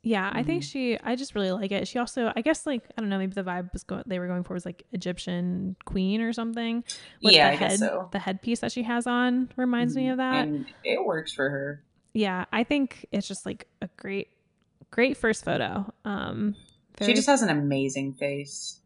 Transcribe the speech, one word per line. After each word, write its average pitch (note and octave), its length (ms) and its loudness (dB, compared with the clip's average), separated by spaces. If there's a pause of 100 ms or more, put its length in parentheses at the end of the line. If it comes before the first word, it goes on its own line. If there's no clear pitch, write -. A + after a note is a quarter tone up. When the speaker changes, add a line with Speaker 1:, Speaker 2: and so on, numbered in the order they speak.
Speaker 1:
Yeah, G3+ 320 0
I A#3 80 0
think E4 200 0
Speaker 2:
Mm-hmm. - 60 -8
Speaker 1:
she, B3+ 340 -2
I A#3 140 -2
just C#4 180 -10
really G3 180 0
like G3 200 -2
it. G3 160 -2
She B3 100 -4
also, A#3 380 0
I A3+ 60 -2
guess, D#4 240 2
like, C4+ 180 -2 (120)
I A#3 40 -6
don't G#3+ 80 -2
know, G3 100 0
maybe F#3+ 140 -2
the G3 120 -4
vibe F3+ 280 -4
was F#3+ 120 -8
go-, - 220 -6
they F#3 120 -4
were F3+ 80 -4
going F3+ 160 -2
for - 120 -8
was, F3+ 120 -6
like, F3+ 160 -10 (100)
Egyptian F3+ 840 -4 (100)
queen G3 340 0
or A3+ 120 -2
something. A#3 520 -4 (380)
With G#3+ 120 10
Speaker 2:
Yeah, C#3+ 160 10
Speaker 1:
the D3 60 2
Speaker 2:
I - 20 -4
guess - 140 2
Speaker 1:
head, G3 80 2
Speaker 2:
so. F#3 320 0
Speaker 1:
the G3 60 -2
headpiece F#3+ 420 -2
that A#3 120 -2
she B3 100 -4
has A#3+ 240 -2
on B3 500 2
reminds B3 400 2
me C4 80 2
Speaker 2:
Mm-hmm. B3+ 80 2
Speaker 1:
of B3+ 60 0
that. C4 300 2
Speaker 2:
And C#4+ 180 -2 (180)
it - 200 2
works D#3+ 280 -2
for C3+ 160 0
her. C#3+ 340 -4 (320)
Speaker 1:
Yeah, F#3+ 380 0
I A3+ 120 2
think - 480 0
it's G3+ 160 -2
just, - 180 -10
like, G3 200 -8 (160)
a F#3 140 -8
great, G3 320 -8 (600)
great C4 280 4
first A3 260 0
photo. G3 480 -2 (120)
Um, G#3 500 -2 (440)
Speaker 2:
She G3+ 80 -2
Speaker 1:
very A#3+ 80 6
Speaker 2:
just C4 120 4
has C4+ 160 6
an G3 80 4
amazing C#3 640 0
face. C#3+ 720 -6